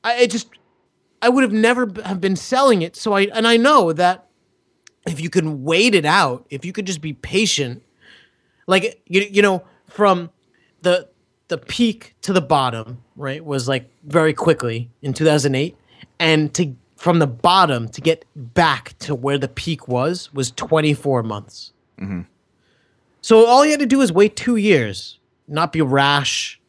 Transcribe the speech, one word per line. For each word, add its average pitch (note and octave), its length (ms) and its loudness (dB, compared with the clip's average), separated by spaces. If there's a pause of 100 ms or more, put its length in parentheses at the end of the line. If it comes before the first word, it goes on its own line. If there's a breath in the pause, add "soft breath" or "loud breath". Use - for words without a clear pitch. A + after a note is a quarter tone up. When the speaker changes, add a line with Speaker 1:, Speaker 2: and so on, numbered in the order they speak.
Speaker 1:
I, A#3+ 120 -2
it A#3+ 160 2
just, - 180 -6 (720)
I A#3+ 80 4
would C4 140 4
have G#3 100 0
never A#3 320 2
b-, G3+ 160 -12
have F#3+ 180 -8
been F#3+ 160 0
selling B3+ 460 2
it. E3 140 -8
So G#3 180 -4
I, G3 220 2
and A3+ 120 0
I A#3 100 4
know A#3 360 4
that F3+ 320 0 (800)
if D#3 160 -8
you E3+ 80 -6
can D#3 340 -2
wait E3 300 2
it D#3+ 120 2
out, D3+ 440 0
if C#3 160 -12
you F#3 80 -12
could G3 140 -8
just F3 140 -8
be D#3 120 -10
patient, C#3+ 720 -4 (800 soft breath)
like, F#3 400 0
you, G3 240 0
you G3+ 140 2
know, F#3+ 200 0 (220 soft breath)
from F#3 460 0 (500)
the, F3+ 260 0 (420)
the E3 100 -4
peak - 640 -4
to G3 120 -6
the F3+ 80 2
bottom, B2 640 -2 (120)
right, C#3+ 300 -10
was, C3+ 220 -4
like, C3 200 -4 (180)
very D#3 280 2
quickly A#2+ 560 -2 (140)
in C#3 100 -6
two D#3 120 -4
thousand C#3+ 280 2
eight, D3 240 -4 (400 soft breath)
and D#3 380 2
to, D3+ 180 -2 (220)
from E3+ 240 0
the D3 80 2
bottom C#3+ 600 2
to - 120 -16
get D#3+ 240 -2 (100)
back C#3 640 -2
to D3+ 140 -8
where C#3 240 -4
the C3+ 120 -4
peak - 380 -10
was, C#3 460 -4
was C3 180 -4
twenty-four D3 680 0
months. G#2 520 -10 (260)
Speaker 2:
Mm-hmm. F#2+ 220 -8 (1000)
Speaker 1:
So A3 240 6
all C4 200 6
you D4+ 60 2
had D4 100 -2
to C#4 40 0
do B3+ 140 2
was A3 140 2
wait G3+ 240 2
two A#3+ 180 -2
years, D3+ 640 0 (280)
not D3 260 -4
be D#3 80 -2
rash C#3 880 0